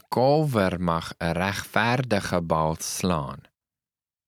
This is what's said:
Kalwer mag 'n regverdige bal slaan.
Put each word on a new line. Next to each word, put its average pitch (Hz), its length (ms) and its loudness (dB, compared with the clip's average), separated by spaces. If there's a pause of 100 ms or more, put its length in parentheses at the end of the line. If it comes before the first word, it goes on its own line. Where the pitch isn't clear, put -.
Kalwer 123 680 2
mag 82 400 -2
'n 85 140 0
regverdige 101 1080 0
bal 80 340 0
slaan. 80 640 -4 (880)